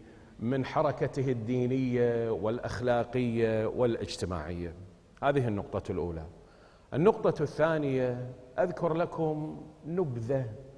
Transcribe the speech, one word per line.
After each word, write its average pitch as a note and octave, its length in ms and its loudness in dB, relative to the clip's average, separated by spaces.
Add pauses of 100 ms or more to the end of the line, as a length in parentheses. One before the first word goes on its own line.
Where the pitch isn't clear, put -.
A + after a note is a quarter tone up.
(400)
من B2+ 260 0
حركته C#3 640 0
الدينية A#2+ 960 2
والأخلاقية A2+ 1400 2
والاجتماعية. F2 1080 -2 (500)
هذه C#3 240 4
النقطة G2+ 440 -2
الأولى. E2 340 -4 (680)
النقطة F#3+ 500 2
الثانية، C3+ 920 0 (260)
أذكر F3 340 0
لكم D#3 680 -2 (240)
نبذة C3+ 600 0 (320)